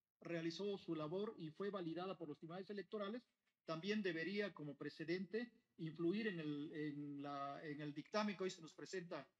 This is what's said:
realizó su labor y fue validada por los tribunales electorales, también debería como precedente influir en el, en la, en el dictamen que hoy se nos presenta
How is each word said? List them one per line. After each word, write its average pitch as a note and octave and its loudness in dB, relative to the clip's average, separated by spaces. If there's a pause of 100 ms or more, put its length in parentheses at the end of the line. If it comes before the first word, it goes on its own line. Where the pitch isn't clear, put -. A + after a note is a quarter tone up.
(200)
realizó E3+ 2
su E3 -2
labor F#3 2
y D#3 -4
fue G3 0
validada F3+ 0
por E3+ -4
los D3 -4
tribunales F3 -6
electorales, G#3 -2 (420)
también F#3 2
debería F#3 2
como D3 -6
precedente F3 0 (280)
influir E3+ 4
en F3+ 0
el, D3+ 0
en D3 -2
la, C#3+ -2
en D3+ -2
el D3 -2
dictamen G3+ 2
que F#3 2
hoy F#3+ 2
se F3 -6
nos D#3 -12
presenta E3+ -6 (120)